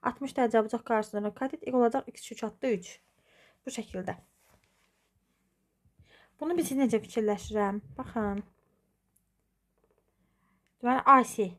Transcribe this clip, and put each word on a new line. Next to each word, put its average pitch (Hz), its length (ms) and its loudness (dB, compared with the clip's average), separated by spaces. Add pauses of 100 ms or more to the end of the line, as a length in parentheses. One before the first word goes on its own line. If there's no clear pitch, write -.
Altmış 262 340 -6
dərəcə 233 300 4
bucaq 233 160 -6
qarşısında 214 400 -2
olan 208 100 -4
katet 269 320 -8
Y 254 80 -6
olacaq 247 380 2
X - 180 -18
kök 226 140 -10
altı 226 320 -2
üç. 175 240 -12 (640)
Bu 254 80 -10
şəkildə. 185 420 -8 (2250)
Bunu 339 180 -2
biz 320 200 0
necə 233 240 2
fikirləşirəm? 208 800 -2 (160)
Baxın. 208 460 -4 (2500)
Deməli, 247 220 2
A 262 180 10
C. 202 360 -4